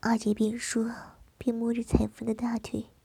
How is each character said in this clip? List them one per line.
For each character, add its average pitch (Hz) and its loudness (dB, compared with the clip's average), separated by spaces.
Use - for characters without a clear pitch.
阿 233 2
杰 208 2
边 220 0
说 233 -2
边 240 0
摸 233 0
着 233 -2
彩 - 4
芬 226 -8
的 220 2
大 233 -2
腿。 220 -6